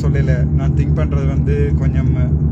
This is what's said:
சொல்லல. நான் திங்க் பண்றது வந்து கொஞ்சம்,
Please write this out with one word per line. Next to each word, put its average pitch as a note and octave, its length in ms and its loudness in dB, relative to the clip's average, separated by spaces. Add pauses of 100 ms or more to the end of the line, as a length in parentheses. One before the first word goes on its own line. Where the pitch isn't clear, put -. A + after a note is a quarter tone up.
சொல்லல. C#3+ 480 0
நான் C#3 220 0
திங்க் D3 240 0
பண்றது D3 320 0
வந்து C#3+ 520 0
கொஞ்சம், - 360 0 (360)